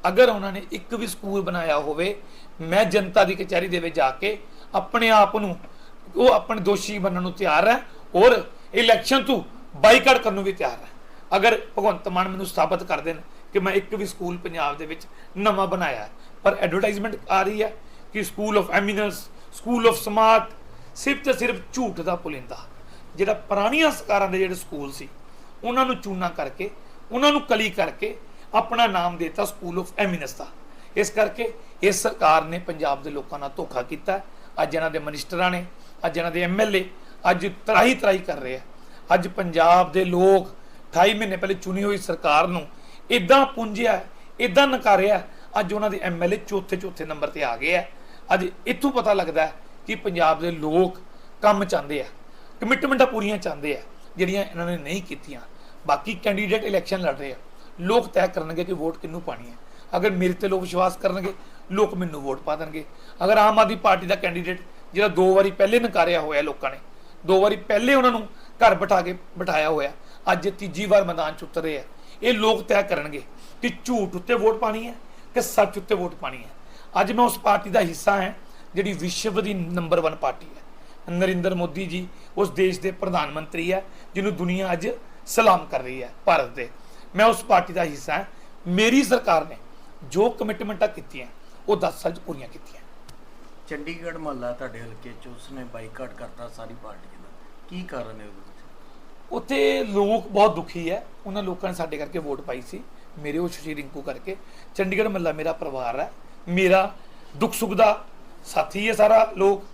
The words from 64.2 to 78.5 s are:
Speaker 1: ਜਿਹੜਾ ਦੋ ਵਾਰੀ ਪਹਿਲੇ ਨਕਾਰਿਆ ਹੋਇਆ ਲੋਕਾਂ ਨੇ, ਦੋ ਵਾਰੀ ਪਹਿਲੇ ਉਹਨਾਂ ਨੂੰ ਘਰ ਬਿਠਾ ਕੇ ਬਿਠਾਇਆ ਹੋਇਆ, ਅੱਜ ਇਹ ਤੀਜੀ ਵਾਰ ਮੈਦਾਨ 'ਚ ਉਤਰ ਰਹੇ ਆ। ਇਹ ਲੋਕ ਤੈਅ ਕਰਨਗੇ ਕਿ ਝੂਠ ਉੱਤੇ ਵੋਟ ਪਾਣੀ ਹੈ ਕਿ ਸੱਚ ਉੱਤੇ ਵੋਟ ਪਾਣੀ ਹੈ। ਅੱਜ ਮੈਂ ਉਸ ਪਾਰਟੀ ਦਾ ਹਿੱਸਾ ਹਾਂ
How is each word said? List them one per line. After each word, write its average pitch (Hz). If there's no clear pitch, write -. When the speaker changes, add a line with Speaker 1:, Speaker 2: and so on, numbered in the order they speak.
Speaker 1:
ਜਿਹੜਾ 202
ਦੋ 185
ਵਾਰੀ 196
ਪਹਿਲੇ 202
ਨਕਾਰਿਆ 175
ਹੋਇਆ 151
ਲੋਕਾਂ 139
ਨੇ, 135
ਦੋ 190
ਵਾਰੀ 214
ਪਹਿਲੇ 233
ਉਹਨਾਂ 254
ਨੂੰ 214
ਘਰ 214
ਬਿਠਾ 190
ਕੇ 180
ਬਿਠਾਇਆ 156
ਹੋਇਆ, 147
ਅੱਜ 180
ਇਹ 196
ਤੀਜੀ 190
ਵਾਰ 196
ਮੈਦਾਨ 160
'ਚ -
ਉਤਰ 160
ਰਹੇ 156
ਆ। 123
ਇਹ 240
ਲੋਕ 214
ਤੈਅ -
ਕਰਨਗੇ 147
ਕਿ 240
ਝੂਠ 208
ਉੱਤੇ 180
ਵੋਟ 220
ਪਾਣੀ 220
ਹੈ 240
ਕਿ 240
ਸੱਚ 208
ਉੱਤੇ 196
ਵੋਟ 180
ਪਾਣੀ 131
ਹੈ। 120
ਅੱਜ 202
ਮੈਂ 240
ਉਸ 240
ਪਾਰਟੀ 202
ਦਾ 185
ਹਿੱਸਾ 180
ਹਾਂ 196